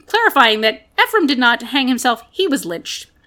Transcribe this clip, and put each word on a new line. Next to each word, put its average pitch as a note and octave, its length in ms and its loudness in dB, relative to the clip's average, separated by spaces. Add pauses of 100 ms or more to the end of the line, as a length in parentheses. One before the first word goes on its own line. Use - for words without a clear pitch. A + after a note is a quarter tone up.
clarifying C4 540 2
that A3 220 -2 (200)
Ephraim A4 240 0
did C4 120 0
not A#3+ 240 2
hang B3+ 260 -2
himself, B3 420 0
he F#4+ 160 -2
was C4+ 200 -2
lynched. - 440 -12 (160)